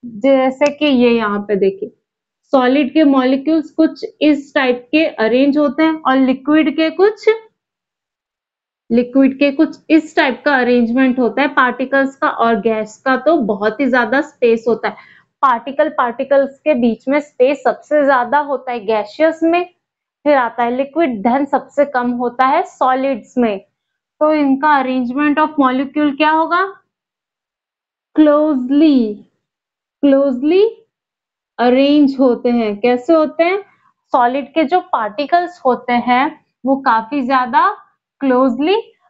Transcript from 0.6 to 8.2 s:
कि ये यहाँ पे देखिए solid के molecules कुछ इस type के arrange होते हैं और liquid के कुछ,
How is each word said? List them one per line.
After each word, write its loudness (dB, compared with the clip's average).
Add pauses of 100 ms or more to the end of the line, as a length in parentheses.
कि -4
ये 4
यहाँ -2
पे -4
देखिए -4 (500)
solid 2
के 4
molecules 0
कुछ -2 (160)
इस 0
type -2
के 2
arrange 0
होते 0
हैं 0
और 0
liquid 0
के -2
कुछ, 0 (1600)